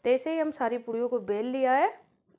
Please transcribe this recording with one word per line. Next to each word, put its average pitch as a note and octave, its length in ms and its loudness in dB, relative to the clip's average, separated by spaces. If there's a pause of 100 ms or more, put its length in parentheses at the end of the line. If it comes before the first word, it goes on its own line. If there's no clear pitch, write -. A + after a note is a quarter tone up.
तो - 60 2
ऐसे B3+ 220 2
ही E4 80 0
हम D#4 120 0
सारी A#3+ 260 -2
पूड़ियों A#3 320 -4
को A#3+ 100 -2
बेल G#3 260 -2
लिया B3+ 260 0
है। D4+ 300 2 (380)